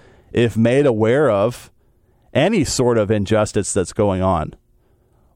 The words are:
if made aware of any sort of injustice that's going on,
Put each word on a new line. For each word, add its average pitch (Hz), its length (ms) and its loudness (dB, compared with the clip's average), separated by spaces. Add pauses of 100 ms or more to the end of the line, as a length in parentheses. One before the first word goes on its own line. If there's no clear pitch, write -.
(320)
if 117 240 0
made 120 300 2
aware 120 440 2
of 107 420 -2 (600)
any 170 300 0
sort 120 340 0
of 104 140 0
injustice 107 640 -2
that's 92 200 -4
going 98 280 -2
on, 82 340 -2 (800)